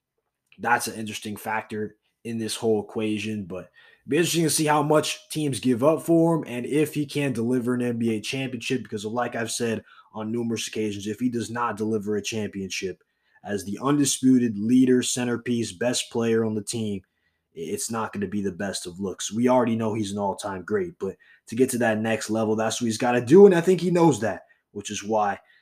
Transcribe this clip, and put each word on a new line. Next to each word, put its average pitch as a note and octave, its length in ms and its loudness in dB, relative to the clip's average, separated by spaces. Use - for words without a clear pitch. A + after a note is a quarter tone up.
that's A#2 300 0
an F#2+ 60 -8
interesting G#2+ 420 -8
factor G#2+ 600 -6
in A#2 140 -6
this A2 180 -4
whole A2 260 2
equation, G#2+ 640 -4
but F2 260 -12
it'll G#2+ 80 -16
be C#3 60 2
interesting E3 260 2
to D3+ 80 2
see D#3 160 0
how D3+ 160 4
much D3+ 460 0
teams D3 320 -4
give B2 240 2
up D#3 180 4
for E3 320 4
him D#3+ 120 -2
and A#2+ 200 -6
if C#3+ 260 0
he D3 140 -2
can C#3+ 260 -2
deliver A#2+ 420 0
an B2 80 -2
N A#2+ 160 -2
B A2+ 180 0
A G#2 40 -6
championship, B2 600 -4
because G#2 220 -8
like A#2+ 320 -4
I've A2+ 160 -4
said A2+ 320 -2
on A2 200 -6
numerous A#2 340 -4
occasions, G#2 400 -4
if G#2+ 140 -6
he B2+ 80 0
does A2+ 220 -4
not A#2 260 -4
deliver G#2+ 400 -2
a G2+ 60 -2
championship F#2+ 840 -6
as G2 200 -6
the G2+ 160 -6
undisputed C3 760 2
leader, B2 440 4
centerpiece, A#2+ 680 -2
best A#2 400 -4
player A2+ 340 2
on A2 120 -2
the G#2 60 -4
team, G#2 380 -4
it's E2 380 -6
not - 220 -4
gonna G2+ 160 -4
be G2+ 140 -4
the G2 100 -2
best F#2+ 340 -6
of F2 140 -12
looks. G2 320 -6
We A#2+ 160 2
already A#2+ 260 4
know A2+ 200 -2
he's G2+ 180 -4
an G#2 60 -6
all-time F#2+ 440 -4
great, F#2 360 -4
but F#2+ 180 -6
to A#2 100 -8
get B2+ 140 4
to B2 80 -4
that A2+ 200 2
next A2 320 -2
level, A2 240 0
that's A2 260 -2
what B2 60 -2
he's A2 120 -2
gotta B2 220 0
do, E3 260 10
and F#3 80 8
I E3+ 80 4
think F3+ 180 4
he F3 100 0
knows E3 300 6
that, G2 240 -4
which G2+ 180 -10
is G2+ 120 -8
why G#2 360 0